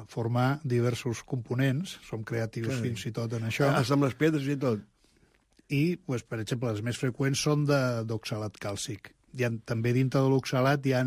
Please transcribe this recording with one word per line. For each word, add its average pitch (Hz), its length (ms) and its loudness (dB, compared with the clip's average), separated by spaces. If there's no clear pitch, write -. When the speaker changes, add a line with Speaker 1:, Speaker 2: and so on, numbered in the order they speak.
Speaker 1:
formar 123 560 0
diversos 120 600 0
components, 131 760 -2
som 113 140 -8
creatius 113 460 -4
Speaker 2:
Carai. 131 200 -2
Speaker 1:
fins - 160 -6
i 113 60 -6
tot 117 220 -4
en 113 100 -2
això. 113 260 2
Speaker 2:
Ah, 139 140 4
amb 143 140 4
les 123 80 -2
pedres 151 320 2
i 143 100 0
tot. 123 220 0
Speaker 1:
I, 156 300 2
pues, 123 260 -6
per 113 160 -8
exemple, 117 320 -2
les 104 100 -4
més 117 160 -4
freqüents 135 440 0
són 147 240 2
de, 127 400 2
d'oxalat 110 520 -6
càlcic. - 540 -8
Hi 127 80 -2
ha, 120 60 2
també 120 280 0
dintre 131 280 2
de 135 80 4
l'oxalat 135 560 2
hi 131 80 2
ha 127 140 2